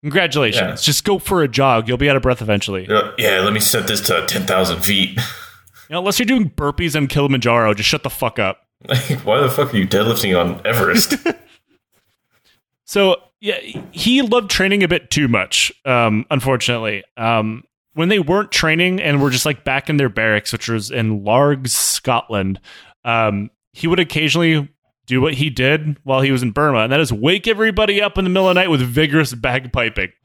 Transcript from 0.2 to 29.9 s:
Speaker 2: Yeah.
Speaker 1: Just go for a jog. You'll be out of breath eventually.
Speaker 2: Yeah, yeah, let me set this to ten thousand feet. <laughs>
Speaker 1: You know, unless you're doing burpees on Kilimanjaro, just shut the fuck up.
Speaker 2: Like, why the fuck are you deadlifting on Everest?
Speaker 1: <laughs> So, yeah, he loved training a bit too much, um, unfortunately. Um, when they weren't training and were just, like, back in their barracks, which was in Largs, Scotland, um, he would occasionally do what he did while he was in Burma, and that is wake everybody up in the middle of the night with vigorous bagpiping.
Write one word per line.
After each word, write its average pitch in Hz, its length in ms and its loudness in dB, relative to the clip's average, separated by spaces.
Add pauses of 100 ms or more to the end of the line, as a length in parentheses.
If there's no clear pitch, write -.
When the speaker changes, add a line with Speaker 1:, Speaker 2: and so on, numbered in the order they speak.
Speaker 2:
Yeah. - 40 -6
Speaker 1:
Just - 200 0
go 196 140 0
for 180 240 0
a 143 60 2
jog. 117 400 2
You'll 123 80 0
be 143 140 0
out 139 60 4
of 123 60 0
breath 123 200 0
eventually. 101 460 -2
Speaker 2:
Yeah, 104 300 2
yeah, 101 220 2
let 101 140 2
me 107 60 0
set 101 280 0
this 104 140 -2
to 85 240 0
ten 95 200 -4
thousand 87 360 0
feet. 98 420 -2
<laughs> - 40 -10 (600)
Speaker 1:
You 147 60 -12
know, 170 80 -4
unless 196 180 -2
you're 247 60 0
doing 226 240 2
burpees 147 440 -4
on 147 140 0
Kilimanjaro, 120 680 2
just 104 140 -2
shut 151 160 -2
the 135 60 -6
fuck - 280 -4
up. 98 220 -4 (260)
Speaker 2:
Like, 127 140 0 (240)
why 113 160 2
the 135 100 2
fuck 131 240 -2
are - 20 2
you 95 120 0
deadlifting 101 520 2
on 87 240 -2
Everest? 113 520 2
Speaker 1:
<laughs> - 100 -6 (1600)
So, 196 320 2 (240)
yeah, 202 180 -4 (340)
he 247 300 2
loved 220 280 0
training 190 320 2
a 180 60 2
bit 170 220 -2
too 147 180 2
much, 101 440 0 (120)
um, 117 460 2
unfortunately. 117 720 -2 (120)
Um, 113 480 -2 (300)
when 160 140 0
they 214 100 2
weren't 185 320 0
training 175 500 0
and 143 220 2
were 139 80 2
just, 127 160 -2
like, 147 180 -4
back 135 240 -4
in 151 80 0
their 139 120 2
barracks, 107 440 0
which - 160 -8
was 110 220 -4
in 110 340 -2
Largs, 131 480 2
Scotland, 101 880 -2 (440)
um, 110 460 0 (220)
he - 140 -6
would 180 140 2
occasionally 156 680 0 (380)
do 127 140 0
what 151 140 0
he 143 160 -2
did 143 520 0
while 135 180 0
he 135 120 2
was 127 100 0
in 123 80 -2
Burma, 139 300 2
and 113 120 0
that 143 80 2
is 127 120 0
wake 147 340 0
everybody 214 560 2
up 202 160 -2
in 190 60 0
the 185 60 0
middle 185 180 2
of 180 60 4
the 180 60 4
night 185 100 2
with 147 100 4
vigorous 139 540 2
bagpiping. 120 800 -4 (120)